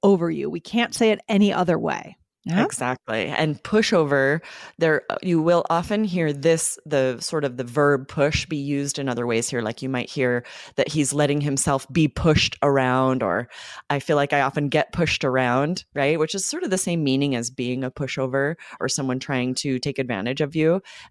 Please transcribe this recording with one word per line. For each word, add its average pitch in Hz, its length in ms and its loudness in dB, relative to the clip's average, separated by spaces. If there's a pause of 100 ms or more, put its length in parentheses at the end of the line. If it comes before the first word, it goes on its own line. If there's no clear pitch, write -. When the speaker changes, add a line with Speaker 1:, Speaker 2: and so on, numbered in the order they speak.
Speaker 1:
over 170 280 4
you. 147 200 -4
We 165 100 -6
can't 233 340 -2
say 226 160 4
it 202 180 0
any 202 240 6
other 165 260 2
way. - 380 -6 (300)
Yeah. 185 160 2
Speaker 2:
Exactly. 123 680 -4
And 151 340 -2
pushover, 156 800 2 (340)
there, 160 320 2
uh, - 140 -4
you 170 180 2
will 170 300 4
often 208 340 0
hear 170 260 0
this, 156 540 0
the 131 340 0
sort 151 240 -4
of 127 140 -2
the 127 80 -6
verb 139 420 2
push 151 380 0
be 151 140 -6
used 143 400 -4
in 139 100 -2
other 120 180 -2
ways 117 220 0
here. 120 140 -2
Like 110 180 -4
you 131 80 -6
might 127 220 -4
hear 123 340 0 (320)
that - 120 2
he's 143 260 0
letting 147 260 2
himself 139 500 0
be 156 160 4
pushed - 560 2
around, 131 600 2
or 104 260 -2 (400)
I 143 100 -2
feel 147 180 0
like 143 180 0
I 143 80 2
often 143 260 -2
get 147 240 0
pushed 160 320 -2
around, 131 720 0
right? 143 240 0
Which 156 160 -2
is 190 120 -4
sort 359 180 -6
of 233 60 -4
the 185 60 0
same 170 260 -2
meaning 139 320 2
as 120 140 -4
being 127 340 -4
a 127 80 -4
pushover 139 680 -4 (220)
or 135 120 -2
someone 131 300 -4
trying 127 340 -2
to 131 240 -4
take 139 200 -6
advantage 123 440 -4
of 147 120 -4
you. 160 280 2 (280)